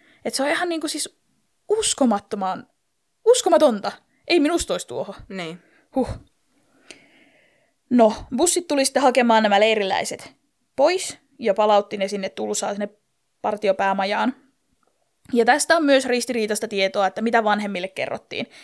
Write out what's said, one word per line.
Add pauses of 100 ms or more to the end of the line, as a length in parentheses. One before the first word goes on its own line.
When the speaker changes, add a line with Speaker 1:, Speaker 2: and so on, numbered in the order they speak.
(260)
Speaker 1:
Et
se
on
ihan
niinku
siis (520)
uskomattoman, (580)
uskomatonta. (360)
Ei
minusta
olisi
tuohon. (140)
Speaker 2:
Niin. (360)
Speaker 1:
Huh. (1800)
No, (240)
bussit
tuli
sitten
hakemaan
nämä
leiriläiset (420)
pois (220)
ja
palautti
ne
sinne
Tulsaan,
sinne (520)
partiopäämajaan. (960)
Ja
tästä
on
myös
ristiriitaista
tietoa,
että
mitä
vanhemmille
kerrottiin. (180)